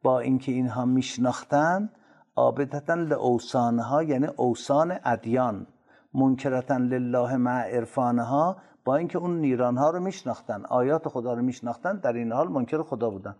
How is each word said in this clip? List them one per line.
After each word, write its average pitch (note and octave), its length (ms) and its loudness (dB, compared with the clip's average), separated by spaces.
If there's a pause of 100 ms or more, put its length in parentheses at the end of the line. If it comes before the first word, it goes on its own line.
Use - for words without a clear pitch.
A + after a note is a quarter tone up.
با B2+ 160 4
اینکه C3 320 0
اینها B2 340 -2
می‌شناختن، C#3+ 1040 0 (480)
«عابدة C#3 580 0
لاوثانها» B2 1080 0
یعنی C#3+ 220 0
اوثان D3 800 0
ادیان. A#2 640 0 (460)
«منکرة C3 600 2
لله B2 640 0
مع B2 380 0
عرفانها»، B2 800 0 (280)
با C3 100 2
اینکه E3 220 -2
اون E3+ 220 -2
نیرانها B2+ 500 2
رو F3+ 100 -2
می‌شناختن، B2 680 -6
آیات C#3 420 2
خدا B2 260 -4
رو A#2+ 80 -2
می‌شناختن، B2+ 560 -4
در B2+ 160 0
این A#2 180 -4
حال B2+ 160 0
منکر D#3 360 -2
خدا A#2 260 -4
بودن. G2+ 300 -10